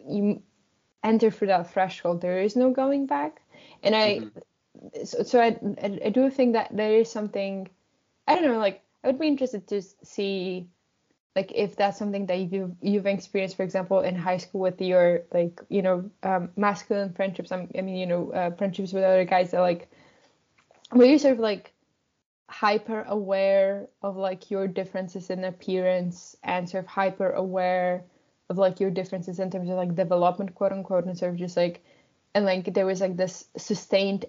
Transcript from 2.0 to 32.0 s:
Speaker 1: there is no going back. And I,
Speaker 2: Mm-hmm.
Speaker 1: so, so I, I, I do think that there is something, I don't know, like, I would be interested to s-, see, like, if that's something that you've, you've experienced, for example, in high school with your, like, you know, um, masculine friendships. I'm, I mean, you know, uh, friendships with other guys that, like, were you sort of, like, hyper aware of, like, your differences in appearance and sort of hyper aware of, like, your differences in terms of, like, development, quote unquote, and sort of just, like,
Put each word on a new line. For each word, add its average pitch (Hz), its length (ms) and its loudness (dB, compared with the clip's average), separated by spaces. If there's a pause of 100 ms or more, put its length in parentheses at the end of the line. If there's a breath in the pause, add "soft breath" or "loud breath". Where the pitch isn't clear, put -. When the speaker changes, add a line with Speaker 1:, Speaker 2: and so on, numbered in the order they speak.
Speaker 1:
there 180 200 0
is 208 140 0
no 254 160 4
going 269 340 0
back. 285 380 -4 (400 loud breath)
And 208 120 4
I, 214 240 2
Speaker 2:
Mm-hmm. - 840 -16
Speaker 1:
so, - 180 -4
so 240 160 4
I, 233 200 4 (220)
I, 202 260 -4
I - 20 2
do 262 220 4
think 247 220 2
that 220 220 -2
there 214 200 2
is 226 160 4
something, 196 580 -6 (580)
I 302 80 6
don't 320 160 2
know, 226 60 0
like, 202 240 0 (220)
I - 40 0
would 269 120 0
be 311 80 0
interested 254 400 -2
to 208 100 -4
s-, 190 260 -10
see, 185 640 -4 (680)
like, 190 180 -2
if 208 220 -2
that's 196 240 0
something 202 280 -4
that 180 120 -2 (120)
you've, 185 300 -6
you've 202 240 0
experienced, 196 500 -2
for 190 80 -4
example, 190 380 0
in 185 140 -2
high 180 220 -2
school 185 240 -8
with 180 200 -2
your, 175 400 4 (100)
like, 170 380 -2
you 196 140 0
know, 185 260 0 (140)
um, 185 320 -2
masculine 202 580 -2
friendships. 185 380 -4
I'm, 180 260 -8
I 185 40 -4
mean, 190 140 -6
you 185 120 -4
know, 175 240 -2
uh, 175 200 -2
friendships 190 420 -4
with 190 100 0
other 185 220 6
guys 180 260 2
that, 180 100 0
like, 175 280 0 (1000 soft breath)
were 247 140 10
you 285 140 8
sort 277 140 4
of, 220 60 0
like, 214 320 -2 (800)
hyper 214 580 -2
aware 196 800 0 (140)
of, 196 140 -6
like, 190 360 -6
your 196 160 -2
differences 185 600 -8
in 185 140 -4
appearance 185 1000 -2
and 180 260 -4
sort 185 140 -6
of 185 60 -16
hyper 190 420 -2
aware 180 720 0 (460 soft breath)
of, 180 80 -4
like, 185 220 2
your 190 120 2
differences 185 480 -6
in 185 120 -4
terms 180 180 -6
of, 185 60 -2
like, 180 200 -2
development, 180 600 0
quote 196 160 0
unquote, 185 340 -2
and 180 120 -6
sort 180 140 -2
of 175 80 -6
just, 180 180 -6
like, 175 260 0 (520 soft breath)